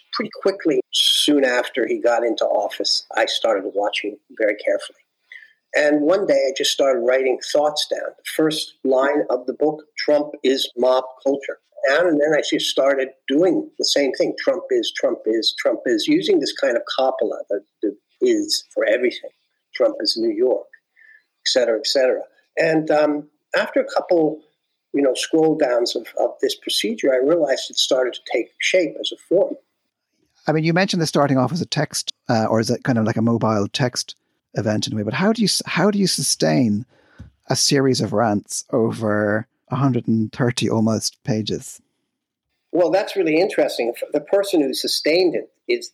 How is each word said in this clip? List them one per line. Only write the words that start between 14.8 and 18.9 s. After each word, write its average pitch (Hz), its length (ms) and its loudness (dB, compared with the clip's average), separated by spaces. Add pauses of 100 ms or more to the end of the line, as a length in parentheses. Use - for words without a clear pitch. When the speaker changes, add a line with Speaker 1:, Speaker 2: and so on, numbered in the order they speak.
Speaker 1:
Trump 127 300 -2
is, 170 340 0
Trump - 280 0
is," 120 200 0
using 180 340 2
this 139 120 -2
kind 123 240 0
of 117 60 -4 (160)
copula, 123 400 0 (100)
the, 101 160 -4 (160)
the 101 160 -2 (240)
is 107 440 0 (100)
for 110 100 -2
everything. 120 460 0 (440)